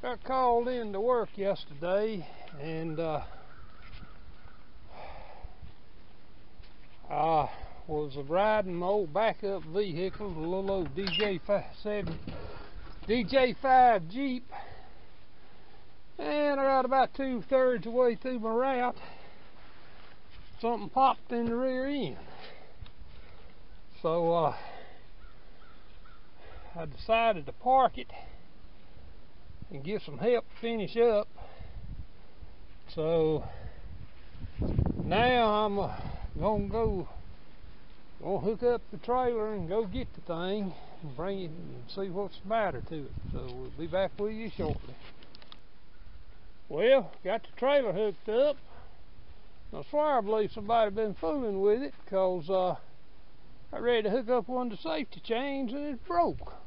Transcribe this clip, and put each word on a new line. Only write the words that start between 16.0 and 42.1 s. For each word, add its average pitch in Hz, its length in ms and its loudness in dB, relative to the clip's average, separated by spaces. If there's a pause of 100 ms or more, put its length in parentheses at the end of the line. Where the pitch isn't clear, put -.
and 294 400 2
I 269 60 2
got 269 220 6
about 254 260 6
two-thirds 254 760 2
of 233 60 -4
the 240 60 2
way 240 160 6
through 254 240 -4
my 220 100 -2
route. 247 480 2 (1600)
Something 220 300 0
popped - 440 4
in 233 120 2
the 233 100 2
rear 254 320 2
end. 254 300 0 (1800)
So, 170 320 4
uh, 160 240 4 (2250)
I 165 120 -4
decided 220 580 4
to 135 80 -6
park 254 460 6
it 123 120 -8 (1600)
and 135 140 -6
get 190 160 -2
some 143 160 -6
help 226 300 4 (160)
finish 226 340 0
up. 226 320 6 (1700)
So 156 500 4 (1600)
now 214 640 6
I'm, 202 120 2
uh, 185 160 0 (460)
gonna 202 280 2
go, 214 380 2 (1160)
gonna 185 160 0
hook 196 240 0
up 240 180 4 (100)
the 208 60 -6
trailer 233 560 2
and 185 160 -2
go 214 160 2
get 180 300 -2
the - 80 -8
thing 185 500 0 (300)
and 147 120 -6
bring 190 260 -4
it 170 100 -6
and 151 360 -8
see 196 220 -4
what's 185 320 -4